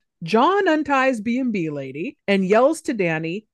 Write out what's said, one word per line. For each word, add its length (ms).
John 440
unties 540
B 180
and 140
B 160
lady 480
and 200
yells 360
to 100
Danny, 600